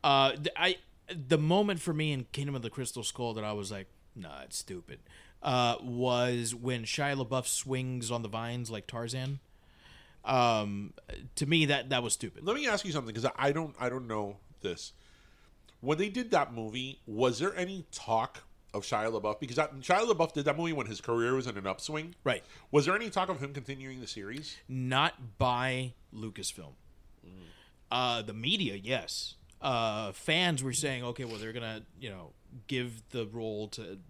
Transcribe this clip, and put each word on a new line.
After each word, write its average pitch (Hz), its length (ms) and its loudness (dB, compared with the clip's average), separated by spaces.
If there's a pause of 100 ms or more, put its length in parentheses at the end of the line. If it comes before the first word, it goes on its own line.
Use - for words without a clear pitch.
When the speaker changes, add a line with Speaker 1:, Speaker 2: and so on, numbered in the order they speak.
Speaker 1:
Uh, 135 280 8
th-, 147 240 -2
I, 180 200 4 (380)
the 151 220 2
moment 175 440 4
for 175 120 0
me 151 200 2
in 127 200 -2
Kingdom 139 220 -2
of 127 80 -4
the 113 80 -4
Crystal 123 320 -6
Skull 117 320 -4
that 107 100 -4
I 107 80 -2
was 104 200 -4
like, 95 140 -8 (300)
"Nah, 76 260 -12
it's - 140 -10
stupid," 85 440 -10 (420)
uh, 123 400 4
was 123 720 2
when 120 300 -2
Shia 143 380 0
LaBeouf 123 240 0
swings 127 640 -2
on 120 120 0
the 113 60 -6
vines 117 420 -4
like 107 160 -6
Tarzan. 131 540 -4 (840)
Um, 110 680 4 (440)
to 143 100 0
me, 156 200 6
that, 135 240 2
that 127 120 2
was 113 100 0
stupid. - 320 -6
Speaker 2:
Let 202 120 2
me 294 100 -2
ask 208 180 2
you 180 80 -4
something, 120 220 -2
'cause 113 100 -4
I, 131 120 4
I 143 160 4
don't, 156 260 -2
I 123 100 0
don't 127 180 -4
know 104 300 -2 (240)
this. - 320 -6 (880)
When 147 180 0
they 208 100 2
did 226 240 -4
that 139 220 4
movie, 117 520 -6
was 113 320 4
there 185 180 0
any 180 360 -4
talk - 500 0 (320)
of 104 100 -2
Shia 110 260 0
LaBeouf? 107 300 -2
Because 120 160 -6
that, 147 240 2
Shia 180 200 6 (100)
LaBeouf 165 220 4
did 143 140 -2
that 147 120 4
movie 170 140 0
when 131 140 -2
his 107 140 -8
career 117 340 2
was 131 120 0
in 110 100 -6
an 98 100 -4
upswing. 156 480 -4 (100)
Speaker 1:
Right. 123 180 2 (280)
Speaker 2:
Was 143 160 8
there 180 80 4
any 220 160 -2
talk 185 180 2
of 165 120 -2
him 139 140 -6
continuing 131 460 -10
the 113 60 -10
series? 113 500 -8 (120)
Speaker 1:
Not 131 720 0
by 127 540 2 (220)
Lucasfilm. 101 580 -8 (520)
Speaker 2:
Mm. 90 60 -20 (600)
Speaker 1:
Uh, 120 320 2
the 104 120 -8
media, 131 400 0
yes. 101 600 -4 (280)
Uh, 110 500 0
fans 160 500 2
were 135 100 -2
saying, 131 320 0
"Okay, 123 200 -6
well, 113 120 -8
they're 110 160 -8
gonna, 110 300 -6 (160)
you 123 120 -10
know, 90 220 -12 (340)
give 123 440 -4
the 117 160 -4
role 107 420 -4
to 101 300 -10 (120)